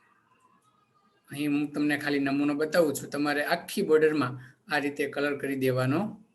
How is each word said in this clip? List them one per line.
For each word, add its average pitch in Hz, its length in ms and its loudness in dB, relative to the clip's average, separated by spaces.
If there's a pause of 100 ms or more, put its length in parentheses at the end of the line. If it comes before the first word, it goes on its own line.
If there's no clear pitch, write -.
(1300)
અહીં 147 180 -4
હું 147 240 -2
તમને 147 260 0
ખાલી 143 200 0
નમૂનો 139 360 0
બતાવું 156 400 2
છું. 127 160 -10
તમારે 147 340 0
આખી 175 380 -2
બોર્ડરમાં 151 580 4 (340)
આ 147 40 2
રીતે 143 280 -2
કલર 143 300 -2
કરી 135 200 -6
દેવાનો 131 680 0 (100)